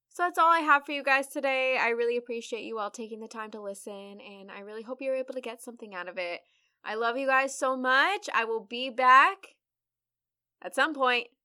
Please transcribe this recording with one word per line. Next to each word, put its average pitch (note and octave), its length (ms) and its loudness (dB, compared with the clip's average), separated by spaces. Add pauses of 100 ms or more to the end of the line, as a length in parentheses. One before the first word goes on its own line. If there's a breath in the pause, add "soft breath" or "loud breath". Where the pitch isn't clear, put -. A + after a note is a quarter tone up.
So - 160 -4
that's F4 140 -2
all E4 120 8
I E4 100 6
have C#4+ 240 4
for D#4 60 -10
you C#4+ 140 -4
guys C4+ 240 2
today. C4 520 0
I A3+ 100 2
really A#3 260 0
appreciate A#3 480 -8
you A3 160 -8
all G3+ 100 -6
taking A3 300 -14
the A3 80 -14
time A3 240 -12
to A3 80 -14
listen, G3+ 600 -14
and G3 300 -20
I F#3+ 100 -14
really G#3+ 220 -14
hope B3+ 180 -12
you're C4+ 140 -2
able C4 200 -6
to B3+ 60 -8
get A#3+ 220 -10
something A3+ 320 -16
out F3 140 -8
of F3+ 100 -12
it. F3 220 -4 (420)
I G#3+ 140 -8
love A#3 200 0
you C4+ 120 -4
guys C4+ 280 2
so C4 200 -2
much. C#4 580 2
I A3+ 100 2
will A3 200 -4
be B3 260 -8
back C4 640 6 (1040)
at - 140 -12
some D4 180 2
point. B3+ 360 2 (160)